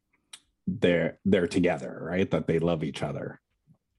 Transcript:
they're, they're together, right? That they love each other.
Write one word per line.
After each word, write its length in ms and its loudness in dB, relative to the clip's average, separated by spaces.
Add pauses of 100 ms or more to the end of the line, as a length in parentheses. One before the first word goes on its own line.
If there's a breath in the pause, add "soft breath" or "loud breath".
(680)
they're, 580 2
they're 220 4
together, 540 0
right? 300 -2
That 160 0
they 120 2
love 240 0
each 200 -6
other. 380 -8 (580)